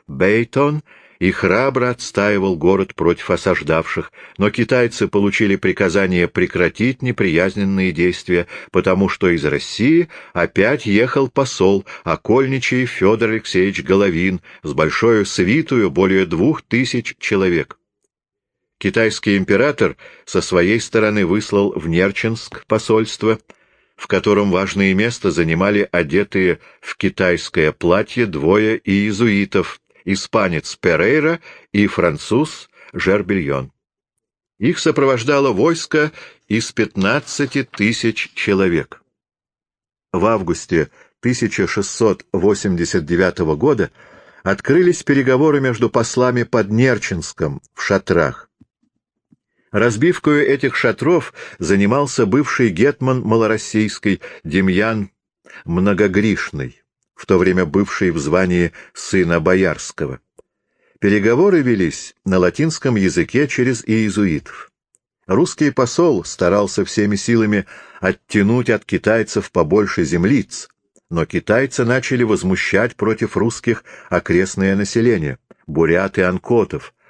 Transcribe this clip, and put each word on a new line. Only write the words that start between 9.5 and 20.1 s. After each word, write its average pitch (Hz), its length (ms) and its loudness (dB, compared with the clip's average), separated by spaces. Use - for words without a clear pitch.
опять 101 520 0
ехал 123 440 2
посол, 98 560 0
окольничий 127 800 0
Федор 110 440 0
Алексеевич 95 540 -2
Головин, 92 580 0
с 76 120 -8
большою 101 520 2
свитою 110 640 0
более 95 360 2
двух 87 380 0
тысяч 123 540 -4
человек. 92 600 -2
Китайский 104 580 0
император 98 580 0